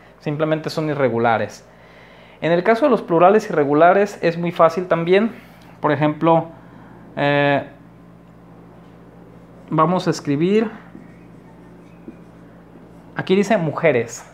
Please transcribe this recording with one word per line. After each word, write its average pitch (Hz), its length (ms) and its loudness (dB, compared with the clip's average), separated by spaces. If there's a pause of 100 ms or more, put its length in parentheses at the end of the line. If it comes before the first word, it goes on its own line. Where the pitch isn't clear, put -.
(200)
simplemente 156 520 -4
son 156 180 -4
irregulares. 117 720 -2 (800)
En 156 100 -2
el 175 120 0
caso 226 220 2
de 277 60 2
los 202 120 0
plurales 180 460 2
irregulares 170 760 2
es 165 140 -2
muy 170 140 -4
fácil 175 360 0
también. 180 440 0 (480)
Por 151 120 -2
ejemplo, 156 560 0 (680)
eh, 143 480 0 (2000)
vamos 160 380 0
a - 20 0
escribir, 175 640 -2 (2500)
aquí - 200 0
dice 196 220 2
mujeres 147 760 -2